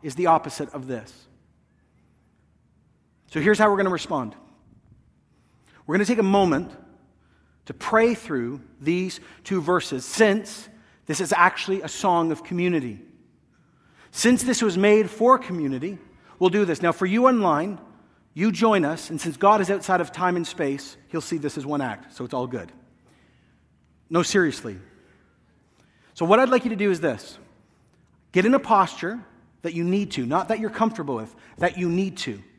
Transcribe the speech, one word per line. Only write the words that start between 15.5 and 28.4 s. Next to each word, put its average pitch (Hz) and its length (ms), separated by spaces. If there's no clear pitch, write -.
we'll 185 120
do 208 140
this. 165 180
Now, 170 100
for 185 140
you 233 200
online, 190 520
you 196 200
join 196 320
us, 160 260
and 160 100
since 165 160
God 202 240
is 180 100
outside 185 300
of 170 120
time 180 240
and 165 100
space, 139 500
he'll 165 120
see - 160
this 147 220
as 135 80
one 147 140
act, 113 340
so 123 100
it's 123 100
all 127 120
good. 110 260
No, 170 140
seriously. 143 560
So 170 100
what 196 140
I'd 262 100
like 254 160
you 233 60
to 220 60
do 202 140
is 170 100
this. 135 380
Get 180 120